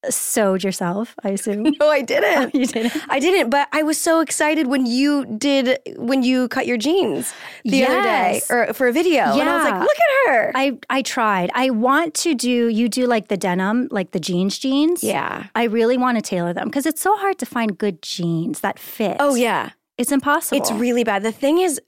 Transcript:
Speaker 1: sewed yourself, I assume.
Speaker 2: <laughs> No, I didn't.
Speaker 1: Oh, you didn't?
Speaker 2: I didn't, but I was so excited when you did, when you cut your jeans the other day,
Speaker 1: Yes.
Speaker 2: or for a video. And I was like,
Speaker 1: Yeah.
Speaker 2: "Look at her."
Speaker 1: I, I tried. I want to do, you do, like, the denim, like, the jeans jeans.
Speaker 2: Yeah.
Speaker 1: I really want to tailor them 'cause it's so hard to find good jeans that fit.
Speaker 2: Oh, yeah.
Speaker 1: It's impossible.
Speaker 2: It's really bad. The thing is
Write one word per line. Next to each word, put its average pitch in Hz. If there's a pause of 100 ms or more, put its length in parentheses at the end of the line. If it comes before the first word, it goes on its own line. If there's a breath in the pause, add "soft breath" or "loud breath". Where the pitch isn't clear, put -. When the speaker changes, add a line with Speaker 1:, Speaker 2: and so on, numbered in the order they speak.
Speaker 1:
sewed 190
yourself, 190
I 202
assume. 208
Speaker 2:
<laughs> 294
No, 294
I 285
didn't. 285
Speaker 1:
Oh, 294
you 254
didn't? 233 (160)
Speaker 2:
I 269
didn't, 311
but 277
I 311
was 302
so 330
excited 311
when 262
you 269
did, 262 (180)
when 254
you 254
cut -
your 240
jeans 254 (300 loud breath)
the 262
other 262
day, 302
Speaker 1:
Yes. -
Speaker 2:
or 233
for 254
a 240
video. 311
And 285
I -
was 320
like, 226
Speaker 1:
Yeah. 180
Speaker 2:
"Look 587
at 539
her." 220
Speaker 1:
I, 269 (120)
I 262
tried. 196
I 262
want 262
to 330
do, 240
you 226
do, 247
like, 233
the 202
denim, 196
like, 196
the 185
jeans 185
jeans. 294
Speaker 2:
Yeah. - (100)
Speaker 1:
I 240
really 233
want 247
to 208
tailor 175
them 214
'cause 277
it's 311
so 403
hard 392
to 247
find 226
good 202
jeans 170
that -
fit. -
Speaker 2:
Oh, 285
yeah. 220 (280)
Speaker 1:
It's 247
impossible. 285
Speaker 2:
It's -
really 240
bad. 202
The 220
thing 285
is 339